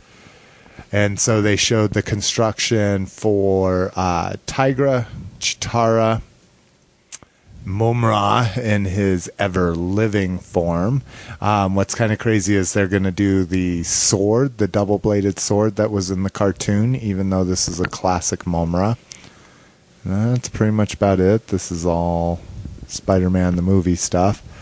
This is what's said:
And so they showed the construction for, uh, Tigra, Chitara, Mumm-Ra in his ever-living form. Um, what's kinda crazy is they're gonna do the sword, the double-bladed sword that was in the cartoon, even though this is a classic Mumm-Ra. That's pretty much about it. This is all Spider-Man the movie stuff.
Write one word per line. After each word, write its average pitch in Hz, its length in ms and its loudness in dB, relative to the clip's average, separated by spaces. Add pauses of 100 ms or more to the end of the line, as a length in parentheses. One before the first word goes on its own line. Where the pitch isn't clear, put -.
(920)
And 104 260 0
so 110 240 2
they 104 140 4
showed 107 360 0
the 104 100 0
construction 104 1040 0
for, 95 880 0
uh, 90 380 -2 (120)
Tigra, 135 600 0 (340)
Chitara, 113 800 0 (1400)
Mumm-Ra 110 840 2 (120)
in 104 260 0
his 95 520 0
ever-living 92 1040 0
form. 90 600 0 (400)
Um, 98 360 2
what's 98 180 -2
kinda 110 220 0
crazy 104 400 2
is 92 160 0
they're 98 160 0
gonna 95 240 0
do 95 320 2
the 87 400 -2
sword, 110 760 0
the 104 80 2
double-bladed 101 720 0
sword 104 380 0
that 107 160 0
was 95 180 -2
in 95 140 -2
the 95 60 -2
cartoon, 104 680 0
even 98 340 -2
though 92 140 2
this 90 240 -2
is 82 100 -6
a 90 100 0
classic 90 600 -2
Mumm-Ra. 87 480 0 (1080)
That's 113 440 -2
pretty 107 240 2
much 107 220 0
about 98 260 2
it. 101 280 2
This - 220 -4
is 85 160 -4
all 85 540 0 (480)
Spider-Man 92 680 2
the 87 80 0
movie 92 340 2
stuff. 90 460 0 (200)